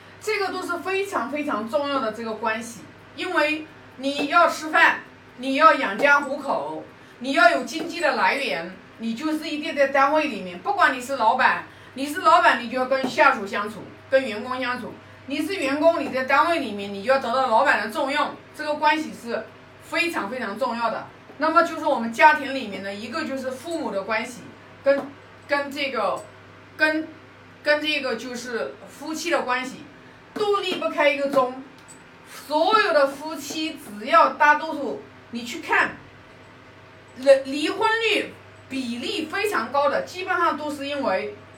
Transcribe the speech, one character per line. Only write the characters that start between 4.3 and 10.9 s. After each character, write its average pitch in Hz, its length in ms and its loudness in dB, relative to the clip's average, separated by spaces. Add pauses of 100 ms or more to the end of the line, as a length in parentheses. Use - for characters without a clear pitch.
吃 311 180 -6
饭， 330 320 4 (380)
你 269 180 -4
要 311 200 8
养 220 220 -2
家 285 220 6
糊 269 180 -4
口， - 460 -4 (360)
你 262 140 -6
要 339 180 6
有 269 120 0
经 - 240 -8
济 339 140 -8
的 277 140 2
来 180 200 2
源， 180 340 -4 (280)
你 226 180 -4
就 311 160 -4
是 311 180 -4
一 294 100 -4
定 311 140 -6
在 277 140 4
单 277 260 4
位 311 140 2
里 196 140 -6
面， 180 180 -10
不 403 140 -2
管 311 200 4